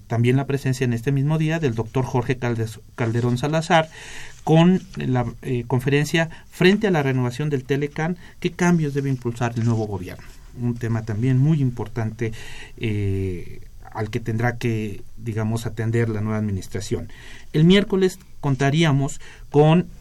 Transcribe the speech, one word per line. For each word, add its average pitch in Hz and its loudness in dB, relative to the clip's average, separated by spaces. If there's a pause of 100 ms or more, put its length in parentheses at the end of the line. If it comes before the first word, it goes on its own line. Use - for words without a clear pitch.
también 120 4
la 139 0
presencia 131 -2
en 120 2
este 120 -2
mismo 143 2
día 160 0
del 127 0
doctor 131 -2
Jorge 127 0
Caldes-, 113 -4 (160)
Calderón 120 0
Salazar 160 2 (540)
con 170 6 (140)
la, 123 -2 (120)
eh, 123 -4
conferencia 147 0 (180)
Frente 202 4
a 185 4
la 151 2
renovación 131 0
del 131 -2
Telecán, 147 -2 (220)
¿qué 175 -2
cambios 170 2
debe 139 0
impulsar 117 -2
el 113 0
nuevo 113 2
gobierno? 92 -8 (340)
Un 120 -2
tema 113 -2
también 117 0
muy 147 4
importante, 113 -4 (440)
eh, 98 -4 (320)
al 107 -6
que 117 -4
tendrá 117 -2
que, 107 -4 (160)
digamos, 110 -4
atender 113 0
la 104 -2
nueva 107 -2
administración. 95 -4 (460)
El 156 6
miércoles 190 6 (220)
contaríamos 139 2 (280)
con 156 6 (140)